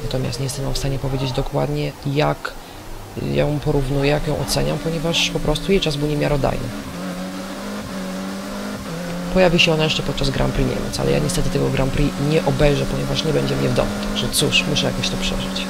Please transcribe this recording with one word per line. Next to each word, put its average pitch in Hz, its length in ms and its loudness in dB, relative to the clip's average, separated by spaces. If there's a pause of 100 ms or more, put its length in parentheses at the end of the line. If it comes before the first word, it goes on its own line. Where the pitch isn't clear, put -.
Natomiast 123 360 -2
nie 135 40 -2
jestem 135 220 -4
wam 131 80 -2
w - 40 0
stanie 139 220 0
powiedzieć 135 320 -2
dokładnie, 143 600 -2 (140)
jak 147 460 0 (840)
ją 147 320 2
porównuję, 143 460 2
jak 147 160 2
ją 147 80 0 (120)
oceniam, 147 300 0
ponieważ 165 520 0
po 170 100 -2
prostu 156 320 0
jej 196 100 6
czas 147 140 0
był 147 120 0
niemiarodajny. 143 600 2 (2750)
Pojawi 175 260 6
się 165 140 6
ona 156 100 4
jeszcze 156 200 0
podczas 139 260 0
Grand 131 240 0
Prix 131 160 2
Niemiec, - 300 -2
ale 135 120 2
ja 143 80 4
niestety - 300 0
tego 139 200 2
Grand 131 220 2
Prix 143 220 2 (160)
nie 156 160 2
obejrzę, 139 400 4
ponieważ 135 380 -2
nie 160 100 0
będzie 139 220 2
mnie 135 140 2
w 127 40 2
domu. 127 160 2 (200)
Także - 220 -2
cóż, - 380 2
muszę 147 180 2
jakoś 123 220 0
to - 80 -2
przeżyć. - 520 -2